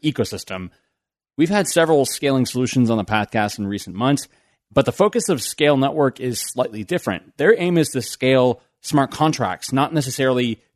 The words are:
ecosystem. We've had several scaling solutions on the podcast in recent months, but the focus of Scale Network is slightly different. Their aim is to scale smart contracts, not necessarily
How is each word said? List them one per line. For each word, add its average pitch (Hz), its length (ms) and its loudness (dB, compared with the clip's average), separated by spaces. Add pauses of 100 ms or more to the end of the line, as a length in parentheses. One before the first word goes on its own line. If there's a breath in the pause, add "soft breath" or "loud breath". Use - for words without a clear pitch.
ecosystem. 98 680 -6 (680)
We've 165 120 2
had 202 180 0
several 160 380 4
scaling 135 400 0
solutions 123 460 0
on 113 60 0
the 98 80 -2
podcast 107 520 -2
in 104 80 -4
recent 98 300 -8
months, 131 320 -2 (420)
but 135 160 2
the 123 60 -2
focus 208 380 0
of 131 120 0
Scale 147 360 2
Network 139 420 0
is 120 200 -6
slightly 117 440 -6
different. 113 540 -6
Their 202 220 4
aim 175 180 2
is 151 120 2
to 127 120 -4
scale 127 600 2 (200 soft breath)
smart 139 300 0
contracts, 139 600 -2
not 135 220 0
necessarily 127 680 0 (140)